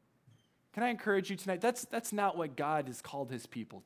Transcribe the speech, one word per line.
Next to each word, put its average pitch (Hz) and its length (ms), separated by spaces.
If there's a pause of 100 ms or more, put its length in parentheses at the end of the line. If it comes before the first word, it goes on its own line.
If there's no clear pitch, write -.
(720)
Can 214 100
I 247 60
encourage 196 400
you 196 60
tonight? 180 260
That's, 240 240
that's - 260
not 202 260
what 151 180
God 147 320
has 120 140
called 139 300
his 120 140
people 104 400